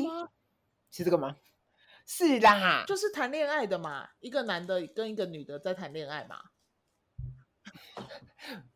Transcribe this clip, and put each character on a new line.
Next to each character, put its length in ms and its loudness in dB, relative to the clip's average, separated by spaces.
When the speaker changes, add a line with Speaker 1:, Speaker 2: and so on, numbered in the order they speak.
Speaker 1:
吗？ 840 -14
Speaker 2:
是 140 -8
这 60 2
个 80 4
吗？ 180 -4
是 340 2
啦。 460 8
Speaker 1:
就 100 -2
是 140 0
谈 220 -2
恋 160 0
爱 180 0
的 120 0
嘛， 300 -8
一 100 -14
个 140 -2
男 200 -4
的 220 -2
跟 240 -6
一 60 -8
个 100 -2
女 180 -10
的 140 -12
在 160 -4
谈 180 -10
恋 160 -10
爱 160 -8
嘛。 200 -18